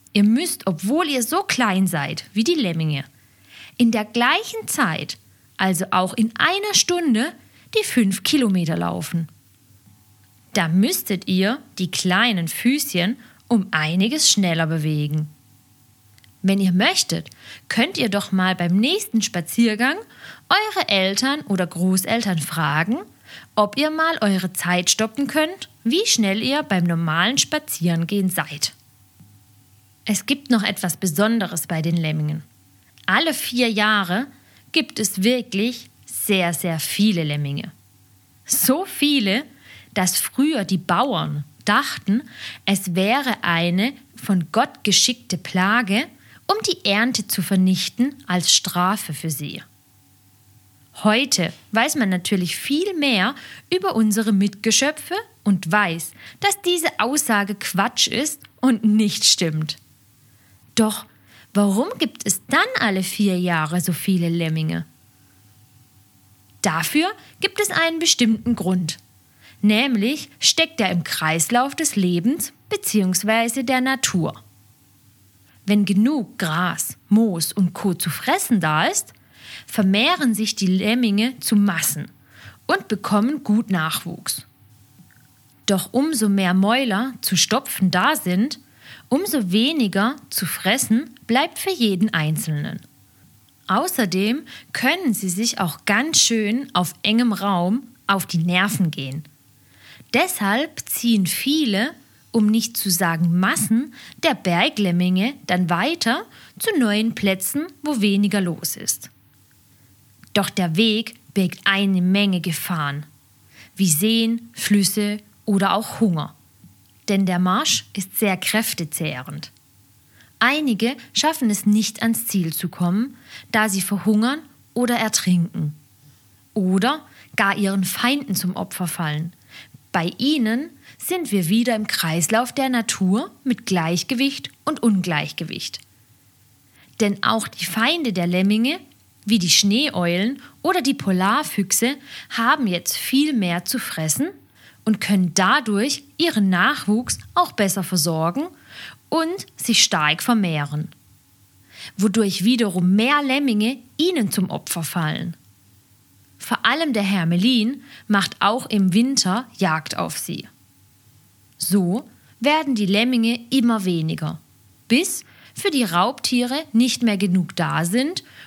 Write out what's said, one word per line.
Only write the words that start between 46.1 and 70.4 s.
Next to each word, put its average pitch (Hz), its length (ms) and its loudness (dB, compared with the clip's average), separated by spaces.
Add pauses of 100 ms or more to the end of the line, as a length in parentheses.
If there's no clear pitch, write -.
um 415 100 2 (100)
die - 220 -2
Ernte 226 380 0
zu - 140 -4
vernichten 190 720 0 (120)
als 180 260 0
Strafe 185 600 0
für 160 160 -6
sie. 135 340 -8 (1400)
Heute 214 480 2 (200)
weiß 254 240 2
man 220 140 0
natürlich 180 460 -2
viel 359 380 -2
mehr 269 420 0 (380)
über 370 220 0
unsere 214 360 2
Mitgeschöpfe 208 840 0 (280)
und 185 280 0
weiß, 180 400 0 (280)
dass 392 220 0
diese 349 280 0 (100)
Aussage 214 560 0
Quatsch - 520 -2
ist - 340 -2 (200)
und 247 220 2
nicht 214 420 2
stimmt. 156 520 0 (1000)
Doch 214 300 0 (480)
warum 202 340 2 (100)
gibt - 280 -4
es - 220 -2
dann 339 200 2 (120)
alle 190 240 0
vier 185 360 0
Jahre 170 420 0
so 175 120 0
viele 170 360 0
Lemminge? 160 560 -2 (1800)
Dafür 208 500 0 (300)
gibt - 180 -2
es 403 120 0
einen 330 280 0
bestimmten 233 560 2
Grund. 180 420 -2 (640)
Nämlich 233 680 2 (100)
steckt - 420 0